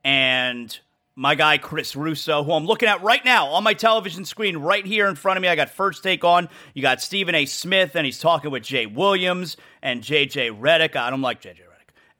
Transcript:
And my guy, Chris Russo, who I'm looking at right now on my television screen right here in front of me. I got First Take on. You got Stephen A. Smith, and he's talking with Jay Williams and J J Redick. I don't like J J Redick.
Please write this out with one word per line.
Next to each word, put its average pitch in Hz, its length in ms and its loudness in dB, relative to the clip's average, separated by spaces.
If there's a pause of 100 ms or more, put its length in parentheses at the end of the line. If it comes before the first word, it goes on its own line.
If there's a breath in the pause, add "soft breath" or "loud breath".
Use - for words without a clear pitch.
And 127 760 0 (400)
my 139 160 2
guy, 151 240 4
Chris - 380 -8
Russo, 147 480 -2
who 156 80 -2
I'm 156 140 0
looking 220 220 2
at 185 140 0
right 233 220 2
now 226 240 4
on 175 160 0
my 214 100 4
television 196 500 0
screen 196 340 -4
right 190 260 0
here 202 240 0
in 180 80 -4
front 190 220 0
of 185 40 -6
me. 180 60 2
I 170 80 2
got - 140 0
First 190 320 -4
Take 185 220 0
on. 175 240 4 (260 loud breath)
You 131 80 -8
got 131 180 2
Stephen 185 340 -4
A. 143 120 2
Smith, 185 500 0
and 160 80 0
he's 127 160 -6
talking 143 300 0
with 127 120 -6
Jay 120 240 -4
Williams 180 720 -2 (260 soft breath)
and 120 200 -4
J 139 240 0
J 127 240 -4
Redick. 156 440 2
I 123 160 -2
don't 135 120 -4
like 120 180 -4
J 90 140 -20
J 87 80 -20
Redick. - 320 -20 (260 soft breath)